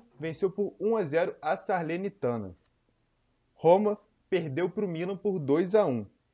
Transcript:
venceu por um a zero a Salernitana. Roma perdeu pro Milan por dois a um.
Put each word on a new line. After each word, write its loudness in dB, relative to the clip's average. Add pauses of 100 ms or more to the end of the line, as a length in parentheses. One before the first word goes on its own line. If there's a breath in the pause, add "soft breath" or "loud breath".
(200)
venceu -4
por -4
um 0
a 0
zero 0
a -2
Salernitana. -4 (960)
Roma 4 (280)
perdeu -2
pro -4
Milan -4
por -2
dois 2
a 6
um. -2 (280)